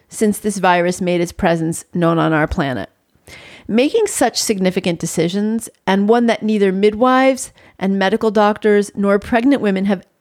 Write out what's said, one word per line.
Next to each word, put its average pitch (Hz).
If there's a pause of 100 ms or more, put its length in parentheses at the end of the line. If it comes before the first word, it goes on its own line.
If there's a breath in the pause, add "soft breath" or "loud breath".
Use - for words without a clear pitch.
since 208
this 208
virus 180
made 175
its 170
presence 165
known 170
on 160
our 156
planet. 131 (760 loud breath)
Making 285
such -
significant 185
decisions, 202 (180)
and 196
one 233
that 226
neither 202
midwives 254 (260 soft breath)
and 196
medical 190
doctors 208
nor 202
pregnant 247
women 196
have 196 (160)